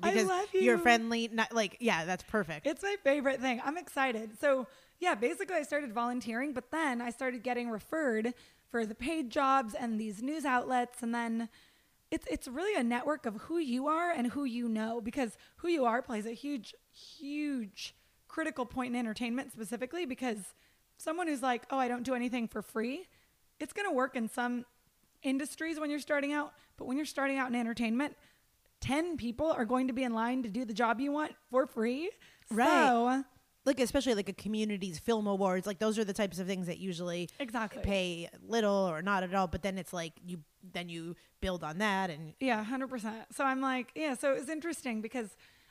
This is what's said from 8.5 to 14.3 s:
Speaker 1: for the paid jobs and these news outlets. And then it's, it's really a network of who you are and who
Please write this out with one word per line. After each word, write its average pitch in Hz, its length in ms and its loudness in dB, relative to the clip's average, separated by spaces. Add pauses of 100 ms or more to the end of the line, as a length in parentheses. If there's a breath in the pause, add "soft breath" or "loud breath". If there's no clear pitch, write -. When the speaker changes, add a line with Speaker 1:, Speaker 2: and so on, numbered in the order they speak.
Speaker 1:
for 233 160 0
the 208 100 -6
paid 294 360 -2
jobs 269 420 4
and 233 260 -2
these 214 220 -6
news 285 240 -4
outlets. 247 560 2
And 233 140 -2
then 233 340 -2 (600 soft breath)
it's, - 180 -2
it's - 180 -4
really 339 320 0
a 254 40 2
network 247 420 0
of 208 180 -4
who 330 140 -2
you 262 300 0
are 330 240 2
and 254 160 0
who 269 160 -2